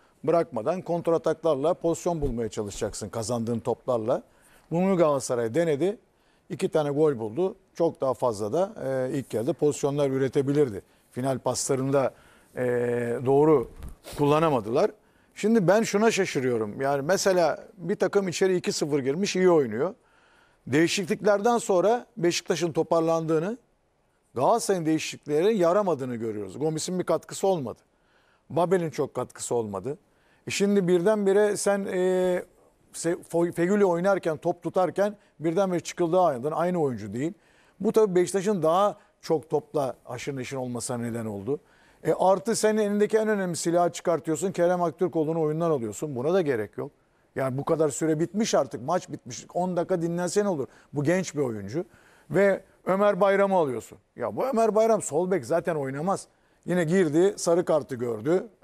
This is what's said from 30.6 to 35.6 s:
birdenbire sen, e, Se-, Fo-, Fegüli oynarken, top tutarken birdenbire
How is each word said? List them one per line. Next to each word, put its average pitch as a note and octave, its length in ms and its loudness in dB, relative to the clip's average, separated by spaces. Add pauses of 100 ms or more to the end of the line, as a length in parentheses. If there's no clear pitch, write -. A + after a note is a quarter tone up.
birdenbire G3 680 2
sen, G3+ 280 -2
e, F#3 600 0 (480)
Se-, E3+ 300 -4
Fo-, E3+ 300 0
Fegüli G3 320 2
oynarken, F3 520 0
top - 260 -4
tutarken F#3 540 0 (240)
birdenbire E3+ 400 0